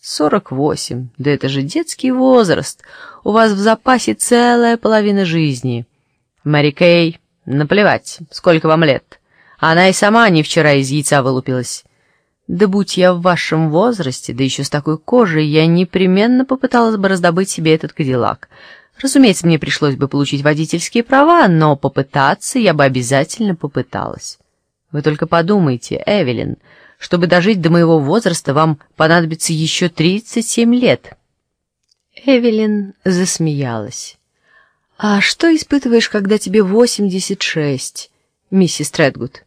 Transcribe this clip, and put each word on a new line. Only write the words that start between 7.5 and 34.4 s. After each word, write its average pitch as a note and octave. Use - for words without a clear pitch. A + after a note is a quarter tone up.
сколько D#3+
вам D#3+
лет. C3
Она E3
и F#3+
сама A3
не D#3+
вчера D3+
из C3+
яйца C#3+
вылупилась». B2+
«Да F3+
будь G3
я F3+
в F3
вашем D#3+
возрасте, E3+
да A#2+
еще C3+
с -
такой D3+
кожей, E3+
я D#3
непременно F#3
попыталась A#3+
бы G3
раздобыть F3+
себе D#3+
этот D#3+
кадиллак. B2
Разумеется, C4
мне E3
пришлось C#3
бы C3+
получить C#3+
водительские D#3
права, D4
но D#3
попытаться C#3+
я G3
бы C#3+
обязательно C#3
попыталась». -
Вы D3
только D3+
подумайте, E3+
Эвелин, C3+
чтобы F3
дожить F3+
до D#3+
моего E3
возраста, E3
вам D#3
понадобится D#3+
еще D#3+
тридцать F#3+
семь A#3
лет. A#3
Эвелин A3
засмеялась. D3